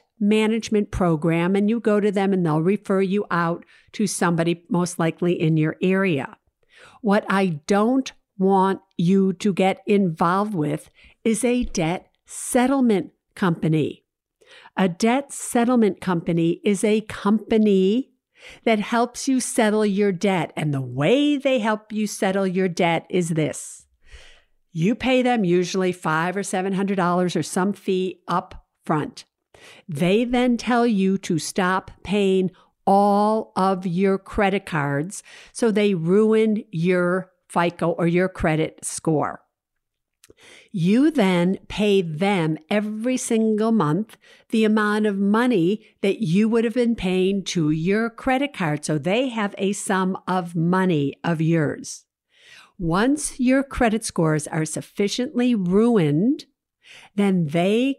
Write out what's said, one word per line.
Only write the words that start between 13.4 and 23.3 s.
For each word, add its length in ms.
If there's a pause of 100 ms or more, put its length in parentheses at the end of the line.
A 140
debt 420
settlement 680
company 640
is 200
a 180
company 1120 (520)
that 160
helps 480
you 120
settle 460
your 280
debt. 420
And 180
the 80
way 560
they 220
help 320
you 160
settle 400
your 220
debt 400
is 200
this. 560 (840)